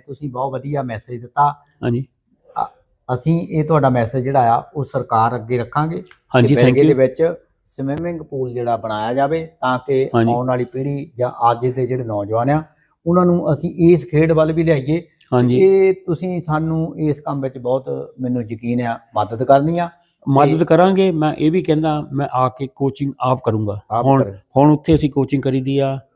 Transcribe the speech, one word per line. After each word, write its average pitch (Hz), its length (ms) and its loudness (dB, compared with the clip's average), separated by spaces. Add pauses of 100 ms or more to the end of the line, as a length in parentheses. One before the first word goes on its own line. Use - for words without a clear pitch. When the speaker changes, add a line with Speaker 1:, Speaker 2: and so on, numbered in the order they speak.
Speaker 1:
ਤੁਸੀਂ 143 240 -12
ਬਹੁਤ 131 240 -6
ਵਧੀਆ 139 280 -6
ਮੈਸੇਜ 123 400 -10
ਦਿੱਤਾ। 143 420 -2 (200)
Speaker 2:
ਹਾਂਜੀ। 123 220 -2 (580)
Speaker 1:
ਅ-, - 200 -12 (300)
ਅਸੀਂ 160 360 -2
ਇਹ 156 140 -2
ਤੁਹਾਡਾ 151 260 2
ਮੈਸੇਜ 123 340 0
ਜਿਹੜਾ 127 340 2
ਆ, 143 60 -4 (120)
ਉਹ 143 80 -4
ਸਰਕਾਰ 117 520 -2
ਅੱਗੇ 117 220 -4
ਰੱਖਾਂਗੇ 156 460 -4 (320)
Speaker 2:
ਹਾਂਜੀ, 123 120 6
Speaker 1:
ਕਿ 135 60 4
Speaker 2:
thank 123 220 4
Speaker 1:
ਬੈਲਗੇ 139 60 4
ਦੇ 156 80 6
Speaker 2:
you। 135 80 4
Speaker 1:
ਵਿੱਚ 160 360 2 (320)
ਸਵਿਮਿੰਗ 156 560 -8
ਪੂਲ 131 320 -8
ਜਿਹੜਾ 120 240 -2
ਬਣਾਇਆ 110 360 -6
ਜਾਵੇ 143 320 0
ਤਾਂ 127 420 -4
ਕਿ 135 280 0
Speaker 2:
ਹਾਂਜੀ। 117 180 2
Speaker 1:
ਆਉਣ 123 140 -4
ਵਾਲੀ 123 180 -2
ਪੀੜ੍ਹੀ 139 520 -8
ਜਾਂ 120 340 0
ਅੱਜ 120 160 -2
ਦੇ 127 200 -2
ਜਿਹੜੇ 127 160 -4
ਨੌਜਵਾਨ 107 460 -2
ਆ, 151 140 0 (420)
ਉਹਨਾਂ 175 200 2
ਨੂੰ 175 280 0
ਅਸੀਂ 170 380 2
ਇਸ 175 200 2
ਖੇਡ 160 200 2
ਵੱਲ 156 200 2
ਵੀ 165 120 -2
ਲਿਆਈਏ। 156 400 0 (300)
Speaker 2:
ਹਾਂਜੀ। 123 260 4
Speaker 1:
ਇਹ 190 340 4
ਤੁਸੀਂ 180 480 -4
ਸਾਨੂੰ 160 580 -4
ਇਸ 151 200 -2
ਕੰਮ 143 220 -6
ਵਿੱਚ 131 160 -6
ਬਹੁਤ, 131 640 -4
ਮੈਨੂੰ 127 200 -2
ਯਕੀਨ 120 400 -4
ਆ, 117 180 -4 (180)
ਮਦਦ 107 260 -4
ਕਰਨੀ 147 360 4
ਆ। 170 100 -4 (400)
Speaker 2:
ਮਦਦ 147 300 4
Speaker 1:
ਤੇ 170 60 2
Speaker 2:
ਕਰਾਂਗੇ। 185 460 4
ਮੈਂ 156 220 0
ਇਹ 151 180 0
ਵੀ 180 100 0
ਕਹਿੰਦਾ, 151 520 -2
ਮੈਂ 139 200 -4
ਆ 127 160 0
ਕੇ 131 260 -8
ਕੋਚਿੰਗ 139 440 -4
ਆਪ 127 240 0
ਕਰੂੰਗਾ। 107 380 -2 (100)
Speaker 1:
ਆਪ 117 140 -2
Speaker 2:
ਹੁਣ, 135 180 4
Speaker 1:
ਕਰੇ। 101 100 -4 (240)
Speaker 2:
ਹੁਣ 147 160 6
ਉੱਥੇ 151 220 2
ਅਸੀਂ 139 160 0
ਕੋਚਿੰਗ 135 300 -2
ਕਰੀਦੀ 135 380 -2
ਆ। 135 200 -2 (160)